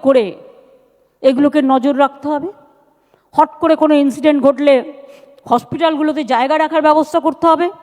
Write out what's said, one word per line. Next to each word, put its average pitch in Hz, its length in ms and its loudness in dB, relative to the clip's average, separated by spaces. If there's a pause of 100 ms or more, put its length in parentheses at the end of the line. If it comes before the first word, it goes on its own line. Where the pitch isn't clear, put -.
করে 247 360 0 (840)
এগুলোকে 277 400 0
নজর 262 360 0
রাখতে 277 300 -2
হবে। 302 240 -6 (800)
হট 302 160 2 (120)
করে 320 160 2
কোনো 302 180 2
ইনসিডেন্ট 285 480 0
ঘটলে 277 500 2 (520)
হসপিটালগুলোতে 302 800 -2
জায়গা 254 340 -2
রাখার 311 240 -2
ব্যবস্থা 311 380 0
করতে 320 260 -2
হবে। 330 240 2 (120)